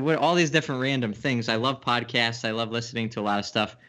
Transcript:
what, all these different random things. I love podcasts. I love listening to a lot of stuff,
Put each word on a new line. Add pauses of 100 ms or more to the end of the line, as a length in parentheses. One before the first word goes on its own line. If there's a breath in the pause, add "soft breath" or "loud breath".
what,
all
these
different
random
things.
I
love
podcasts.
I
love
listening
to
a
lot
of
stuff, (120 soft breath)